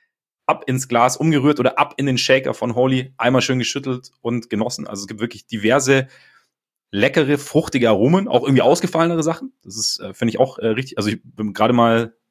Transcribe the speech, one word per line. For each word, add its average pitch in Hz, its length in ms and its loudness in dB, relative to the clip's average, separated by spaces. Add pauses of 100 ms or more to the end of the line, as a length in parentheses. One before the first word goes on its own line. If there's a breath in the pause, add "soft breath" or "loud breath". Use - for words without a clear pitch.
(480 soft breath)
ab - 200 -2
ins 131 220 -4
Glas, 123 260 4
umgerührt 147 460 2
oder 123 180 0
ab 143 160 0
in 139 120 -6
den 131 100 0
Shaker 131 380 0
von 117 200 -6
Holy, 131 420 0
einmal 123 240 2
schön 127 180 0
geschüttelt 127 520 -6 (100)
und 120 280 -6
genossen. 110 360 -4
Also 104 180 -12
es 95 40 -14
gibt 107 140 -14
wirklich 113 260 -8
diverse 131 600 2 (840 soft breath)
leckere, 135 460 2
fruchtige 139 520 0
Aromen, 151 400 2
auch 120 140 2
irgendwie 135 180 4
ausgefallenere 170 600 2
Sachen. 165 300 -6 (100)
Das 95 140 -20
ist, - 240 -6
äh, 95 140 -14
finde 117 160 -2
ich - 100 -2
auch, 131 180 0
äh, 113 100 -4
richtig. 117 300 -4
Also 104 120 -2
ich 110 120 -4
bin 107 300 -8
gerade 107 220 2
mal, 117 420 2 (160)